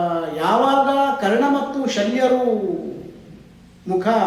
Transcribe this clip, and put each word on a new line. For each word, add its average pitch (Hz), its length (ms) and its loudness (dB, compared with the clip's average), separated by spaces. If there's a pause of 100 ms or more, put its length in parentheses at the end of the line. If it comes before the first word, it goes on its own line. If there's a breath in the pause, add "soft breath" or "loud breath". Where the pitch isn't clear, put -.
(360)
ಯಾವಾಗ 269 880 2
ಕರ್ಣ 233 220 2
ಮತ್ತು 277 460 0
ಶಲ್ಯರು 247 560 0 (1400)
ಮುಖ 185 180 -2 (200)